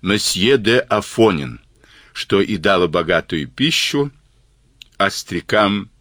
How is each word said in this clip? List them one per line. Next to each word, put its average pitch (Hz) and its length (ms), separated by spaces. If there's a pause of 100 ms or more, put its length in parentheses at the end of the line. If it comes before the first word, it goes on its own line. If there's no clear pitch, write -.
месье 104 560
де 113 220
Афонин, 92 800 (540)
что - 280
и 104 140
дало 90 320
богатую 82 640
пищу 143 640 (840)
острякам 101 920 (120)